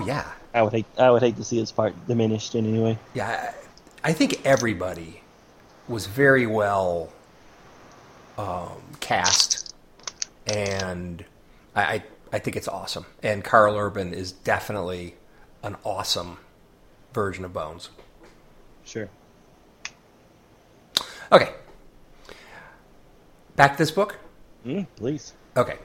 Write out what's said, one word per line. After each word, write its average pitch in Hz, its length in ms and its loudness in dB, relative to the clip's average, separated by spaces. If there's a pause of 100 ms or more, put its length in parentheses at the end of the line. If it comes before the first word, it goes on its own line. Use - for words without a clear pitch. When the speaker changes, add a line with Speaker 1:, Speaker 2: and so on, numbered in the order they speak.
Speaker 1:
yeah. 135 200 -4 (300)
Speaker 2:
I 117 60 4
would 107 120 4
hate, 113 120 0 (140)
I 127 100 8
would 120 140 8
hate 120 140 4
to 117 60 -8
see 117 140 -2
his 113 140 -2
part 104 240 0 (100)
diminished 110 480 0
in 113 140 0
any 110 120 2
way. 113 180 2 (180)
Speaker 1:
Yeah, 110 380 -4 (500)
I, 151 60 0
I 165 40 2
think - 320 0
everybody 90 760 0 (640)
was 110 180 -4
very 131 400 6
well, 98 680 0 (1300)
um, 90 440 -8 (180)
cast, - 720 0 (720)
and 95 800 -4 (500)
I, 104 60 2
I, 98 220 -2 (300)
I 107 60 -2
think - 160 -6
it's - 120 -6
awesome. 92 400 -8 (160)
And 104 200 -2
Karl 107 320 6
Urban 98 380 -4
is 95 180 -8
definitely 92 840 -4 (480)
an 101 200 -8
awesome 95 540 -6 (800)
version 95 300 -4
of 90 80 -12
Bones. 85 360 -10 (960)
Speaker 2:
Sure. 110 240 -10 (2250)
Speaker 1:
Okay. 156 180 8 (2000)
Back 139 180 6
to - 40 -10
this 156 140 2
book? 202 260 -2 (480)
Speaker 2:
Mm, 165 300 -4
please. 135 380 -6 (220)
Speaker 1:
Okay, 123 300 0